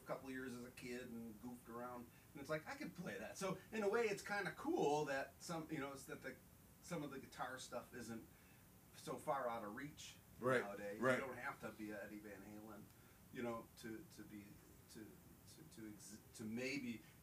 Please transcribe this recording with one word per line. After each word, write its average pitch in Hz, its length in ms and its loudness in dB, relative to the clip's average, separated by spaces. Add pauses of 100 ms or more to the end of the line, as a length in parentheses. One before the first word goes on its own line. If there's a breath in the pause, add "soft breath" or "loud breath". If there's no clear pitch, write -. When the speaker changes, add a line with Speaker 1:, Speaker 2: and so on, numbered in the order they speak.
Speaker 1:
couple 135 220 -2
of 131 80 -2
years 131 160 0
as 120 160 -4
a 123 80 -8
kid 123 340 -2
and 117 320 -4
goofed 120 280 -6
around." 123 340 -2 (300 soft breath)
And 151 80 -8
it's 139 80 -8
like, 156 200 4
"I 277 60 -2
could - 260 -4
play - 200 0
that." 104 160 -4
So 190 200 4 (140 loud breath)
in 220 120 4
a 196 60 8
way, 233 120 8 (100)
it's - 100 2
kinda 202 360 2
cool 151 480 6
that 139 340 2
some, 165 320 -2
you 139 80 2
know, 135 140 0
it's 135 100 -8
that - 180 -6
the, 131 120 -4 (500)
some 160 200 0
of 135 80 -2
the 135 80 -4
guitar 127 380 -2
stuff 123 280 -2 (120)
isn't 113 240 -2 (840 soft breath)
so 139 100 0
far - 340 4
out 113 140 2
of 104 120 -2
reach - 420 -6 (240)
Speaker 2:
Right, 123 200 10
Speaker 1:
nowadays. 104 380 -2
Speaker 2:
right. 127 160 10
Speaker 1:
You 117 100 4
don't 127 140 -2
have 120 220 0
to 113 160 -2
be 107 140 -2
a 104 140 -2
Eddie 104 160 -6
Van 101 200 -8 (100)
Halen, 107 320 -8 (500 soft breath)
you 123 100 2
know, 117 200 4 (180)
to, 117 60 -4
to 107 420 -6
be, 104 140 -6 (500)
to, 117 60 -8
to, - 840 -12
to 107 140 -4
ex-, 98 220 -10 (200)
to 117 60 -4
maybe, 123 580 0 (220 soft breath)